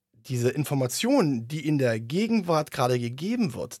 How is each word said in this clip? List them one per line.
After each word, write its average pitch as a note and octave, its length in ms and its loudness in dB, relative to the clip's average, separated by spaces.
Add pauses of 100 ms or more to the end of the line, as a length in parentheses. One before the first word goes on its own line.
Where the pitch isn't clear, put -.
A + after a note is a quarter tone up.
(260)
diese A#2+ 240 0
Information, C#3+ 1000 0
die D3+ 180 -6
in D#3 120 2
der A#2 220 2
Gegenwart E3+ 720 0
gerade B2+ 280 2
gegeben D3 560 -2
wird, - 260 -8